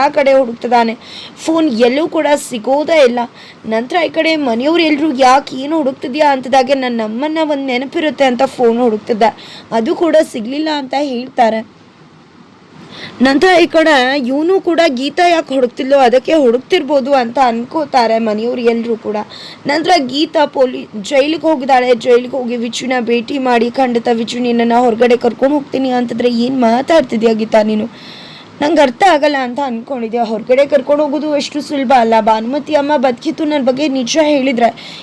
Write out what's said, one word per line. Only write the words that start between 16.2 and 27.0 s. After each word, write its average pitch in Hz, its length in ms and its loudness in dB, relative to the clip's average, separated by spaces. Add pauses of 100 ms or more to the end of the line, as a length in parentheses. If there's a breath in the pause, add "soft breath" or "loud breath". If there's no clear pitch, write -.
ಹುಡುಕ್ತಿರ್ಬೋದು" 277 800 2
ಅಂತ 247 320 0
ಅನ್ಕೋತಾರೆ 233 720 0
ಮನೆಯವ್ರು 226 420 -4
ಎಲ್ರು 233 340 0
ಕೂಡ. 214 220 -6 (500 loud breath)
ನಂತರ 320 300 0
ಗೀತಾ 294 480 -2
ಪೊಲೀ-, 254 560 -4
ಜೈಲಿಗೆ 294 400 0
ಹೋಗಿದ್ದಾಳೆ. 254 540 0
ಜೈಲಿಗೆ 247 420 0
ಹೋಗಿ 247 180 -4
ವಿಜುನ 240 440 -6
ಭೇಟಿ 240 380 -2
ಮಾಡಿ 240 340 0
"ಖಂಡಿತ 247 420 -2
ವಿಜು 233 260 -4
ನಿನ್ನನ್ನು 240 440 2
ಹೊರಗಡೆ 240 340 2
ಕರ್ಕೊಂಡು 254 380 0
ಹೋಗ್ತೀನಿ" 269 340 -4
ಅಂತಂದ್ರೆ 247 440 -2
"ಏನ್ 247 280 0
ಮಾತಾಡ್ತಿದ್ಯಾ 233 720 2